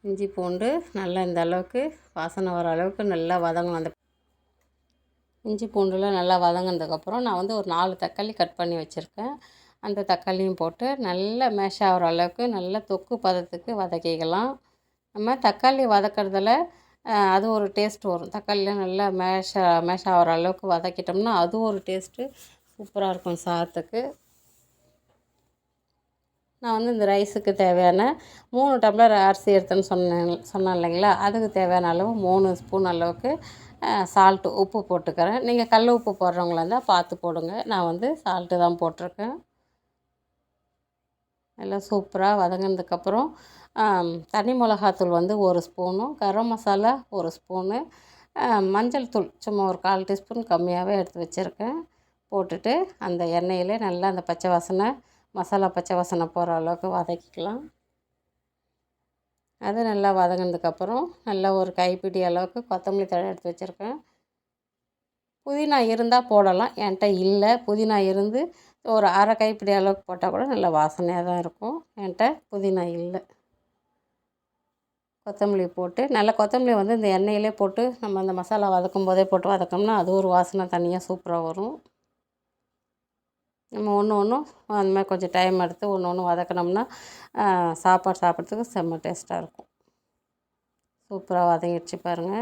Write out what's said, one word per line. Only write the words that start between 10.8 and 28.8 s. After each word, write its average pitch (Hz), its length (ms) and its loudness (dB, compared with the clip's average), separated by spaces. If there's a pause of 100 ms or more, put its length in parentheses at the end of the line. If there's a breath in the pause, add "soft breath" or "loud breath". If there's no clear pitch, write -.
நல்லா 214 520 -2
மேஷ் 196 340 -2
ஆகிற 180 220 4
அளவுக்கு 175 420 0
நல்லா 196 320 -4
தொக்கு 196 440 -6
பதத்துக்கு 180 480 -4 (100)
வதக்கிக்கலாம். 170 720 -2 (600)
நம்ம 220 200 0
தக்காளி 254 520 2
வதக்கறதுல, 202 640 2 (540 soft breath)
ஆ, 202 280 4
அது 202 160 2
ஒரு 208 260 0
டேஸ்ட் 208 260 -2
வரும். 175 280 -4
தக்காளிலாம் 202 540 -2
நல்லா 190 260 0
மேஷ் 185 480 -2
ஆ-, 170 240 4
மேஷ் 180 260 -2
ஆகிற 175 240 6
அளவுக்கு 180 360 -2
வதக்கிட்டோம்னா 185 640 -2
அது 175 280 2
ஒரு 214 260 -4
டேஸ்ட்டு 190 440 -8 (480 loud breath)
சூப்பராக 196 320 -4
இருக்கும் 180 260 -4 (100)
சாதத்துக்கு. 175 560 -4 (2500)
நான் 233 120 -2
வந்து 233 200 0
இந்த 214 120 2
ரைஸுக்கு 202 480 2
தேவையான 180 480 4 (480 loud breath)
மூணு 262 280 2
டம்ளர் 220 340 6